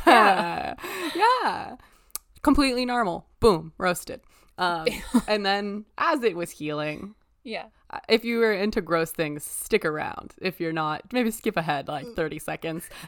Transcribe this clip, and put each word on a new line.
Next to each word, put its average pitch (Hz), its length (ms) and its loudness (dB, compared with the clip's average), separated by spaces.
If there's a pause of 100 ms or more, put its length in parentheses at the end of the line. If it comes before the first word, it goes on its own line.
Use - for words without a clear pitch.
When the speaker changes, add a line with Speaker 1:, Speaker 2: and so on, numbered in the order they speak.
Speaker 1:
Yeah. 196 680 6 (420)
Speaker 2:
Yeah. 415 600 0 (640)
Completely 269 440 4
normal. 226 420 -2 (120)
Boom. 165 380 4
Roasted. - 420 -2 (380)
Um, 170 300 0 (200)
Speaker 1:
<laughs> - 200 2
Speaker 2:
and 208 180 2
then 202 400 -2 (120)
as 311 260 2
it 190 120 2
was 170 160 -4
healing, 151 640 -6 (280)
Speaker 1:
Yeah. 220 220 -8 (240)
Speaker 2:
uh, - 100 -8 (100)
if 226 160 4
you 233 140 -2
were 220 140 4
into 208 280 -2
gross 165 300 0
things, 151 320 -4
stick - 420 -2
around. - 560 -6
If 180 180 -4
you're 165 140 -2
not, 156 400 -4
maybe 240 180 2
skip - 260 -4
ahead, 156 300 -2
like, 143 200 -6
Speaker 1:
Mm. - 80 -14
Speaker 2:
thirty 151 240 -2
seconds. 160 500 -8 (180)